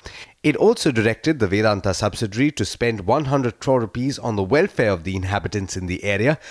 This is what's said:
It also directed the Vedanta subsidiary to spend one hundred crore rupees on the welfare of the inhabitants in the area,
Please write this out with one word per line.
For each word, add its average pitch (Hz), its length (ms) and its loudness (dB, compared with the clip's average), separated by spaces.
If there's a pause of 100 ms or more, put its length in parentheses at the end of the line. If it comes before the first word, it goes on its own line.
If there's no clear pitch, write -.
(420)
It 151 140 2
also 196 360 4
directed 113 460 0
the 107 100 2
Vedanta 101 460 2
subsidiary 110 600 0
to 107 120 -4
spend 117 360 -2
one 127 240 0
hundred 135 340 0
crore 131 220 2
rupees 123 360 -4
on 117 180 -4
the 101 80 0
welfare 135 460 2
of 87 140 0
the 95 120 -4
inhabitants 95 640 -4
in 92 80 -6
the 90 180 -4
area, 104 360 0 (120)